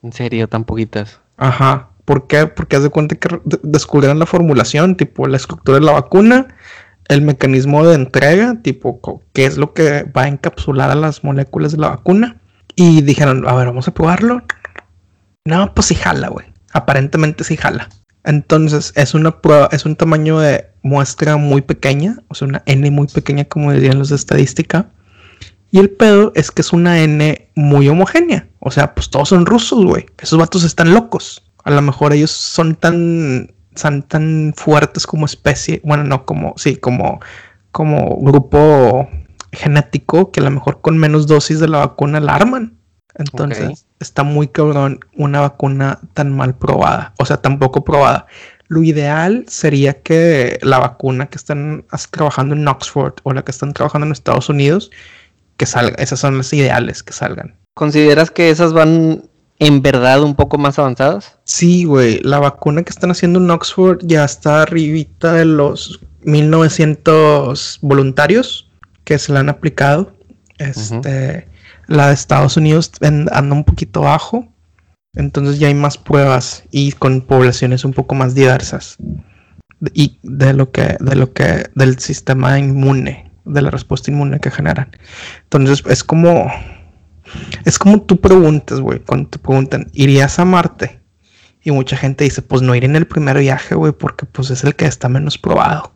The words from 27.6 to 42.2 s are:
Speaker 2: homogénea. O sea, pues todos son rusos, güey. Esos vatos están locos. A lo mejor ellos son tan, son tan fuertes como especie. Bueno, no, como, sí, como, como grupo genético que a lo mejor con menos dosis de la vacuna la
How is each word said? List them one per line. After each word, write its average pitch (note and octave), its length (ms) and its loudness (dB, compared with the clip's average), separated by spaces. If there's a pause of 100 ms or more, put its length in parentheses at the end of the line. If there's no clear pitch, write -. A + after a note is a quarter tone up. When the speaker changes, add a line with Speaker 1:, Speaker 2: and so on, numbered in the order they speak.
Speaker 2:
homogénea. G3 580 0 (120)
O - 120 -8
sea, - 240 0
pues - 140 -6
todos C#3+ 200 -2
son F3 160 6
rusos, A3+ 400 2
güey. - 200 0 (140)
Esos D#3+ 200 0
vatos E3+ 240 0
están E3 300 2
locos. - 500 -2 (220)
A - 60 -2
lo C#3+ 100 2
mejor C#3+ 320 0
ellos D3 180 2
son - 440 -2
tan, E3 760 -2 (240)
son C#3+ 280 -4
tan D#3 520 -2
fuertes - 520 0
como D#3 180 -4
especie. - 580 -4
Bueno, D3 200 0
no, C3+ 220 -2
como, - 320 -6
sí, C3+ 200 -2
como, B2 420 -4 (520)
como D3+ 500 -2
grupo C#3 880 4 (420)
genético D3+ 800 -2
que - 80 -4
a - 40 0
lo C#3 80 0
mejor C#3 300 -4
con D#3+ 160 0
menos D3+ 300 2
dosis D#3 320 2
de D#3+ 80 2
la D#3 120 0
vacuna C#3+ 400 -2
la D3 160 0